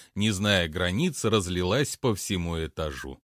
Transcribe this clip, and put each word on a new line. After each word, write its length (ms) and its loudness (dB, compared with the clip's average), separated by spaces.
не 160 2
зная 380 2
границ, 560 0
разлилась 720 0
по 180 0
всему 500 -4
этажу. 540 -6